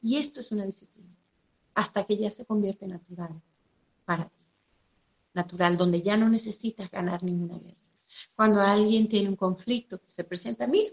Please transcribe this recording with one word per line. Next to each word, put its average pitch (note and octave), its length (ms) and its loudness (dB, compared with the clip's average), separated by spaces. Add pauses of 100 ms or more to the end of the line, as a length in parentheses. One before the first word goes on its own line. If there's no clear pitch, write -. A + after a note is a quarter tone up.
Y A#3 160 0
esto D4+ 220 -6
es A#3+ 120 -12
una G#3 140 -4
disciplina, - 500 -14 (600)
hasta G3+ 300 -2
que G#3 120 0
ya G#3 140 -2
se B3 140 -16
convierte G3+ 420 -2
natural F3 520 -12 (680)
para E3 240 -4
ti. - 140 -20 (920)
Natural, F3 440 0
donde F3 240 2
ya G3+ 160 2
no A3+ 120 4
necesitas A3 600 -2
ganar F3+ 340 -4
ninguna F3 360 -4
guerra. - 220 -20 (540)
Cuando G#3+ 260 4
alguien G#3+ 460 4
tiene G3+ 220 2
un F#3+ 60 -2
conflicto F#3+ 680 -4
que - 80 -20
se - 140 -10
presenta, G3+ 420 -8
"Mira, G4+ 280 2